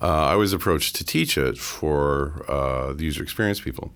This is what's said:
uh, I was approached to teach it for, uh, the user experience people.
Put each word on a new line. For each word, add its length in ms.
uh, 240
I 100
was 160
approached 460
to 80
teach 320
it 200
for, 920
uh, 420
the 140
user 180
experience 380
people. 340